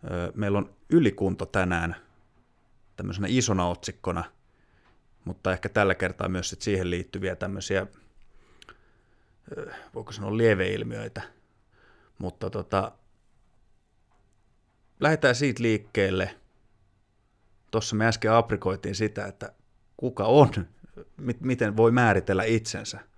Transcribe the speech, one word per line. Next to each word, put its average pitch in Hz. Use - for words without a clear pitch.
Öö, 87
meillä 101
on -
ylikunto 98
tänään 87
tämmöisenä 95
isona 110
otsikkona, 87
mutta 90
ehkä 92
tällä 98
kertaa 92
myös 95
sit -
siihen 92
liittyviä 90
tämmösiä, 98
öö, -
voiko -
sanoa 104
lieveilmiöitä. 110
Mutta 92
tota, 101
lähdetään 147
siitä 123
liikkeelle. 98
Tossa 110
me 110
äsken 110
aprikoitiin 101
sitä, 104
että -
kuka 113
on, 127
mit-, 123
miten 117
voi 117
määritellä 101
itsensä. 110